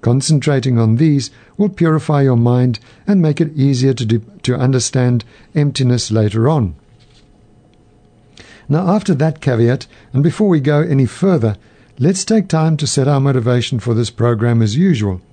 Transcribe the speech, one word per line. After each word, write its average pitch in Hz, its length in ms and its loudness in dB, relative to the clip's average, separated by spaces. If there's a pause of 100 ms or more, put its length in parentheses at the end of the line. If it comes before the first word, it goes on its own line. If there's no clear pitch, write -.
Concentrating 131 760 0
on 113 180 2
these 143 340 0 (260)
will 208 120 0
purify 156 540 0
your 131 140 2
mind 120 420 0 (280)
and 196 160 2
make 151 180 0
it 156 160 -2
easier 135 380 0
to 117 100 -8
do, 113 140 0 (240)
to 123 140 -2
understand 123 680 0 (300)
emptiness 131 560 0
later 110 380 0
on. 120 260 0 (1900)
Now, 170 200 0
after 196 260 0
that 151 260 -2
caveat, 120 460 0 (260)
and 135 100 0
before 202 260 0
we 165 120 2
go 147 200 0
any 139 260 0
further, 117 500 0 (420)
let's 185 260 0
take 220 240 0
time 160 300 0
to 147 80 -4
set 135 220 0
our 143 120 2
motivation 127 600 0
for 120 140 -2
this 113 160 -2
program 117 520 0
as 107 140 0
usual 107 440 0 (120)